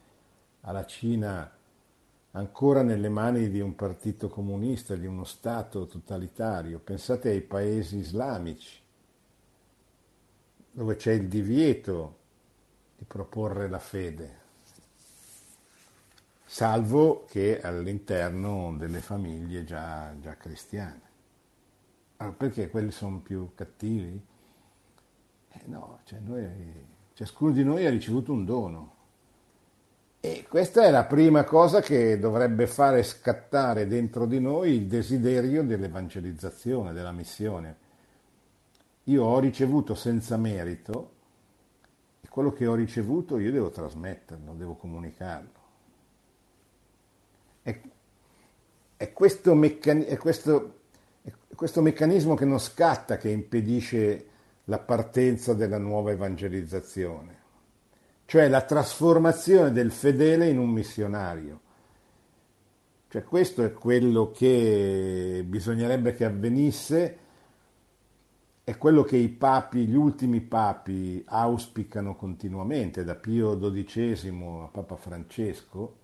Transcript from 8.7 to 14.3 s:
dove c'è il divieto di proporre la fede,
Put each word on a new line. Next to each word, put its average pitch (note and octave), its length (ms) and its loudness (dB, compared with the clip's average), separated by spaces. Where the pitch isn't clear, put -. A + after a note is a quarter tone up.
dove A2 260 -4
c'è A2 160 0
il G2 140 0
divieto G2+ 880 0
di - 80 -20
proporre G2+ 600 -8
la F#2 120 -8
fede, E2 600 -12